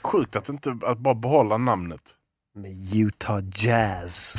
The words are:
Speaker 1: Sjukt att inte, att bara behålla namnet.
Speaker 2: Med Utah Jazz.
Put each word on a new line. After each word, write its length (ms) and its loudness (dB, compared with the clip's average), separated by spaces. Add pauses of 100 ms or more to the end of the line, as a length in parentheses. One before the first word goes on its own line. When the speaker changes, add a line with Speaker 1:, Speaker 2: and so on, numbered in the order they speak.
Speaker 1:
Sjukt 340 0
att 120 -6
inte, 340 -4
att 160 0
bara 160 2
behålla 420 4
namnet. 440 0 (540)
Speaker 2:
Med 400 -10
Utah 460 0 (140)
Jazz. 840 0